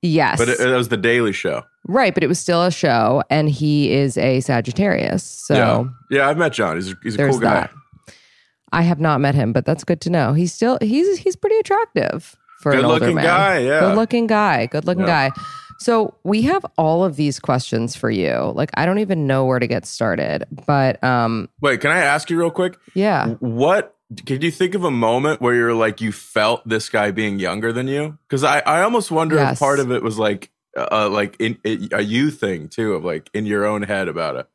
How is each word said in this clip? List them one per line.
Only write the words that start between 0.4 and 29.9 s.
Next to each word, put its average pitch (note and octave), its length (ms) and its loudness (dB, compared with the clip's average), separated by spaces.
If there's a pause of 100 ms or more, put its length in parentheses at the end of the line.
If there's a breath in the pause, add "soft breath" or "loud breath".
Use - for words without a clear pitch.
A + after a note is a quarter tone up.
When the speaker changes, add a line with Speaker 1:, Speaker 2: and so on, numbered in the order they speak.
Speaker 2:
it, B2 100 0
it B2+ 160 2
was A#2+ 140 0
The A#2+ 80 0
Daily A#2 360 2
Show. D#2 300 -4 (240)
Speaker 1:
Right, G#3+ 260 2
but F3+ 100 2
it - 40 0
was F3 120 0
still E3+ 240 2
a F3+ 80 2
show, B2 600 2
and D3+ 180 2
he D3 420 2
is C3+ 260 0
a B2+ 240 2
Sagittarius. E3 840 0
So - 320 -4
Speaker 2:
Yeah, A#2+ 640 0
yeah, C#3 100 4
I've C#3 80 0
met E3 160 0
John. F2+ 220 0
He's F#2 160 -6
a, F#2+ 100 -10
he's A2 140 -6
a - 20 -6
Speaker 1:
there's C#3 140 2
Speaker 2:
cool B2+ 100 0
guy. A2+ 200 2
Speaker 1:
that. - 100 -6 (1000 soft breath)
I E3+ 100 2
have E3+ 180 2
not D3+ 180 2
met C#3 160 2
him, A#2+ 160 2
but B2 140 0
that's D#3 180 -2
good - 180 -2
to - 80 -6
know. D3 220 2
He's E3+ 220 0
still, A#3+ 280 0
he's, D#4+ 360 0
he's F#4 180 -2
pretty A4 220 0
attractive - 800 -2 (240)
for C#3+ 100 0
an C3 140 4
older - 140 4
Speaker 2:
Good-looking - 160 2
Speaker 1:
man. D3+ 100 0
Speaker 2:
guy, F#3 340 4
yeah. C3+ 220 2
Speaker 1:
Good-looking A3 460 2
guy. G3+ 400 2
Good-looking F3 360 -2
Speaker 2:
Yeah. D3+ 260 2
Speaker 1:
guy. - 120 -12 (380 loud breath)
So A3+ 440 0
we G#3+ 200 0
have F#4 200 0 (140)
all E3 260 2
of E3+ 140 0
these D3 220 0
questions B2 580 -2
for A2+ 120 -2
you. D2+ 460 0
Like, D3+ 200 -2
I D3 100 2
don't F#3+ 140 2
even F#3 280 -2
know C3+ 180 2
where B2+ 140 2
to A#2+ 80 0
get A#2 180 -4
started, D#2+ 600 -2 (200)
but, C#3 380 0
um, A#2 460 0 (100)
Speaker 2:
Wait, C3+ 220 0
can D3 100 0
I E3+ 60 2
ask D3+ 320 0
you E3+ 100 0
real E3+ 120 2
quick? F3+ 260 -4 (160)
Speaker 1:
Yeah. F#3+ 380 0
Speaker 2:
W-, A2+ 60 -8 (180)
what, D#3+ 420 0 (280)
can C3+ 160 -4
you E3 100 0
think F3+ 240 -2
of F3+ 100 -2
a D#3 60 0
moment B2 500 0
where A#2+ 140 2
you're A#2 180 2
like, A2+ 260 0
you A2 140 -4
felt - 520 -2
this A2 220 -2
guy G#2 240 0
being G2+ 280 -4
younger G2+ 340 -4
than B2+ 160 -4
you? D3+ 280 -6 (120)
'Cause C3+ 160 -2
I, D3 140 2
I E3 240 2
almost A3 280 0
wonder D#3+ 240 0
Speaker 1:
Yes. C#3 180 2
Speaker 2:
if B2+ 60 -6
part C#3 200 2
of B2+ 120 0